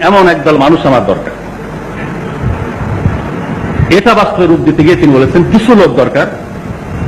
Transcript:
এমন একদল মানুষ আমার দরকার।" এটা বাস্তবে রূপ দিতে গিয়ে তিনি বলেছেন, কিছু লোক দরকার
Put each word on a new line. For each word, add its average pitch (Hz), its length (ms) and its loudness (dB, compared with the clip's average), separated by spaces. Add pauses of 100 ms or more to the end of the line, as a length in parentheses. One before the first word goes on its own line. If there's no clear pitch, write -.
এমন 185 280 4
একদল 156 300 2
মানুষ 151 280 2
আমার 123 200 2
দরকার।" - 320 -4 (2500)
এটা 202 220 2
বাস্তবে 180 320 0
রূপ 160 140 2
দিতে 147 240 2
গিয়ে 170 120 4
তিনি 156 160 4
বলেছেন, 135 400 4
কিছু 220 220 4
লোক 160 220 4
দরকার 180 300 0 (800)